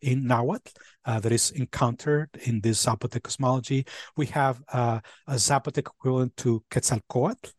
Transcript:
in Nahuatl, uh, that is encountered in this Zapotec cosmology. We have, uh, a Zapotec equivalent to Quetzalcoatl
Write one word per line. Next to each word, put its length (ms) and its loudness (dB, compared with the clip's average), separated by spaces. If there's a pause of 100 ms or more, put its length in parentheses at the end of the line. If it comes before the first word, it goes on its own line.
in 280 0
Nahuatl, 420 0 (340)
uh, 140 -2
that 140 2
is 180 2
encountered 800 0 (160)
in 160 0
this 240 2
Zapotec 400 -2
cosmology. 600 0 (320)
We 100 0
have, 360 0 (100)
uh, 280 0 (260)
a 80 -4
Zapotec 560 0
equivalent 460 0
to 340 0
Quetzalcoatl 880 -2